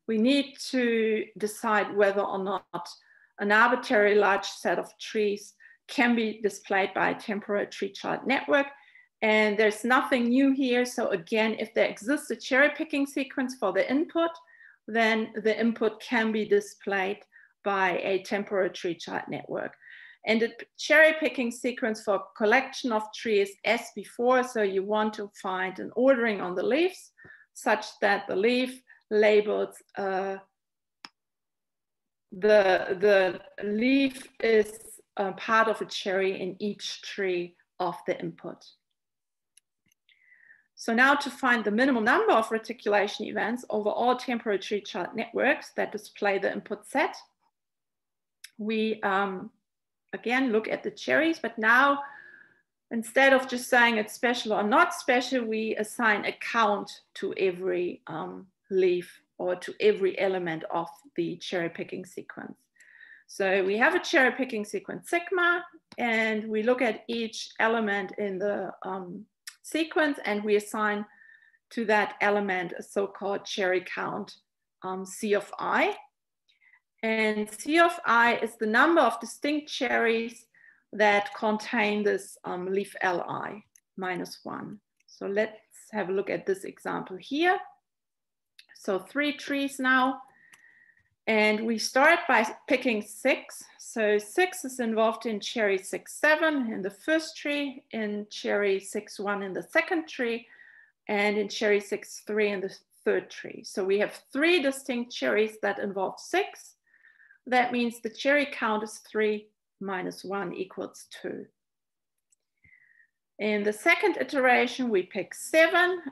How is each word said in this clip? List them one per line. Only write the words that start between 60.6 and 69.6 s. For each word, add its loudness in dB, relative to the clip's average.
of -4
the -4
cherry -4
picking -10
sequence. -16
So 0
we 0
have 4
a -2
cherry 4
picking -4
sequence -10
sigma, 0
and 0
we -2
look 2
at 0
each -6
element 0
in -4
the, -4
um, -10